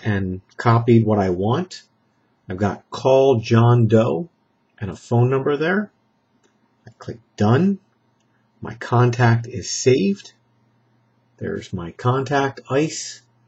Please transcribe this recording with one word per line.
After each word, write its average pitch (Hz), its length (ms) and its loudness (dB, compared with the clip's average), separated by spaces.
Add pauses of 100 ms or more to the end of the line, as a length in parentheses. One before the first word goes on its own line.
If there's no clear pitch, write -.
and 95 380 -4 (160)
copied 117 480 4
what 104 140 2
I 95 120 0
want. 110 520 -4 (680)
I've 95 80 -10
got 98 340 -4
"Call 135 500 2
John 117 460 4
Doe" 123 440 0 (500)
and 101 100 -8
a 85 60 -12
phone 120 320 0
number 135 280 -2
there. 180 360 -4 (960)
I - 120 -20
click - 200 -14 (180)
done. 151 420 2 (840)
My 80 120 -12
contact 120 720 0
is - 240 -12
saved. 190 600 -2 (1040)
There's - 360 -10
my 85 200 -10
contact, 135 680 -2 (100)
ice, - 520 -6 (260)